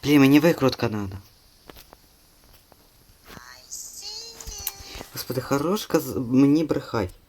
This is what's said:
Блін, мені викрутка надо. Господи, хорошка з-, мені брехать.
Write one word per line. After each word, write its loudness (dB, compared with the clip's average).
Блін, 6
мені 8
викрутка 2
надо. -6
Господи, -8
хорошка -2
з-, -8
мені 2
брехать. -4